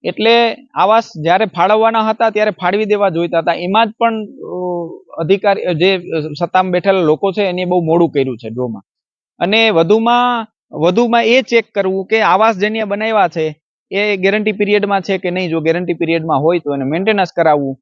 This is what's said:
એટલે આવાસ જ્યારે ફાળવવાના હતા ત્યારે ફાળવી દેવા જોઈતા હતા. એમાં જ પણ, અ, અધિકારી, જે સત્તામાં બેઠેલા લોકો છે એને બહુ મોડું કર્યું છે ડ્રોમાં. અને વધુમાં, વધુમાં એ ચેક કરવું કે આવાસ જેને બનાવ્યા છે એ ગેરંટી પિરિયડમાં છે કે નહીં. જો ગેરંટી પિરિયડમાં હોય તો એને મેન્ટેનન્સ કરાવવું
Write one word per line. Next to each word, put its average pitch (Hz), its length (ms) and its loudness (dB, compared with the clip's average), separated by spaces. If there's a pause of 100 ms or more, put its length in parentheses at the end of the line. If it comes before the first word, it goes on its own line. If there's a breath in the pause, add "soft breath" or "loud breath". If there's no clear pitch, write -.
એટલે 226 520 2 (180)
આવાસ 214 340 2 (140)
જ્યારે 175 220 2
ફાળવવાના 220 640 2
હતા 226 200 0
ત્યારે 214 200 0
ફાળવી 190 340 -2
દેવા 202 240 2
જોઈતા 170 300 0
હતા. 165 160 0
એમાં 202 340 0
જ 220 100 -10
પણ, 220 280 -2
અ, 180 320 -12 (600)
અધિકારી, 190 560 0
જે 185 240 2 (420)
સત્તામાં 185 320 0
બેઠેલા 190 280 0
લોકો 160 320 0
છે 208 100 -2
એને 180 220 -2
બહુ 180 200 0
મોડું 165 260 2
કર્યું 131 260 -2
છે 117 120 -12
ડ્રોમાં. 123 340 -6 (560)
અને 220 320 2
વધુમાં, 226 760 2 (260)
વધુમાં 226 520 2
એ 240 180 4
ચેક 226 320 -2
કરવું 190 320 -2
કે 220 160 2
આવાસ 202 340 4
જેને 214 280 -2
બનાવ્યા 208 440 0
છે 156 340 -4 (280)
એ 202 260 0
ગેરંટી 202 360 0
પિરિયડમાં 202 480 0
છે 190 180 -2
કે 180 120 -4
નહીં. 180 200 -4
જો 160 100 -2
ગેરંટી 170 340 0
પિરિયડમાં 160 440 -2
હોય 170 200 0
તો 143 160 -4
એને 139 100 -4
મેન્ટેનન્સ 185 480 -2
કરાવવું 147 500 0